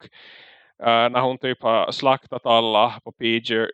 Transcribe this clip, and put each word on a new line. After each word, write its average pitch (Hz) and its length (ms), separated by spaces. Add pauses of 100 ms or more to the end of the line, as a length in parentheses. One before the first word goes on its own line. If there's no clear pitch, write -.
(840)
eh, 117 280
när 123 100
hon 131 180
typ 127 240
har 113 280
slaktat - 560
alla 113 580
på 113 80
P 117 280
G, 113 340